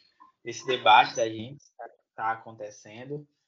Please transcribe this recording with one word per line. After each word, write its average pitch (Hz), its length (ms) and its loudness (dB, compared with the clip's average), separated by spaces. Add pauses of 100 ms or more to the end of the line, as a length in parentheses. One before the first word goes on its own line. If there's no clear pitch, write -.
(440)
desse 117 220 -12
debate 120 500 6
da 113 120 0
gente 113 360 -10
que - 120 -20
tá, 117 140 -18 (240)
tá 113 180 -2
acontecendo. 113 920 -14 (220)